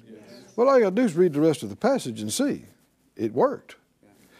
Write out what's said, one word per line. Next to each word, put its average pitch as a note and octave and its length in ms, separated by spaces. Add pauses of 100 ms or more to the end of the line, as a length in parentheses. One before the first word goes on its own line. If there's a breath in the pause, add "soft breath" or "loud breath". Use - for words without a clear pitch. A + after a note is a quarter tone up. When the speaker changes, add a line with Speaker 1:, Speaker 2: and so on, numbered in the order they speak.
(100)
Speaker 1:
Yes. - 460
Speaker 2:
Well, A#3+ 120
all C#4 80
you A#3+ 80
gotta F#3 100
do A#3 80
is G3+ 120
read F3 200
the C#3+ 60
rest D#3 220
of A2 60
the G2+ 80
passage C3+ 460
and G#2+ 100
see. B3 320 (520)
It A2+ 180
worked. A3+ 420 (640 loud breath)